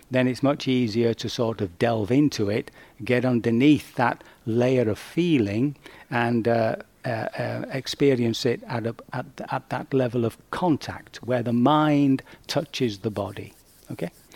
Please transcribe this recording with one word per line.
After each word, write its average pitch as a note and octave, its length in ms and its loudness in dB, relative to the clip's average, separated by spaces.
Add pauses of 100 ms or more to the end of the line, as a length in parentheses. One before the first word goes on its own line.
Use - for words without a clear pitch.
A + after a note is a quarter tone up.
(120)
then B2+ 160 2
it's B2+ 160 -4
much C#3+ 240 0
easier A#2 480 2
to A2+ 140 -6
sort A2+ 320 -4
of F2 180 -6
delve A2+ 320 0
into C3 380 2
it, - 220 -4 (320)
get B2 220 2
underneath A#2+ 720 2
that - 280 0 (220)
layer A#2+ 440 2
of G2 100 -2
feeling C#3 760 0 (360)
and, A#2 360 0
uh, A#2 280 2 (300)
uh, C3 40 -6
uh, A#2 640 -6
experience B2+ 760 0
it A#2+ 220 0
at A#2 180 -6
a, A#2 80 -6 (200)
at, B2+ 120 -6 (240)
at C3 200 -8
that C3 240 -8
level B2 320 0
of A2 120 -4 (140)
contact - 720 -4
where A#2+ 180 0
the A#2 120 -2
mind C#3+ 680 4 (240)
touches B2+ 540 -2
the G#2+ 100 -2
body. G2+ 440 -8 (360)
Okay? - 220 -8 (240)